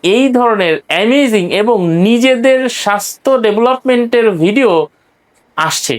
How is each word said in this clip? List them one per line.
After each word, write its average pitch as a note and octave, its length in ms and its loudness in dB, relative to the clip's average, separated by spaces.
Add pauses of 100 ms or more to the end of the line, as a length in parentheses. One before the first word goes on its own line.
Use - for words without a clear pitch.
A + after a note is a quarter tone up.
(140)
এই B3+ 100 2 (140)
ধরনের G3+ 360 0 (180)
অ্যামেজিং A3 520 0 (160)
এবং A3+ 160 0 (300)
নিজেদের B3+ 540 2 (220)
স্বাস্থ্য - 480 -4 (140)
ডেভেলপমেন্টের A#3+ 840 0 (160)
ভিডিও G#3 300 2 (840)
আসছে D#3 420 -4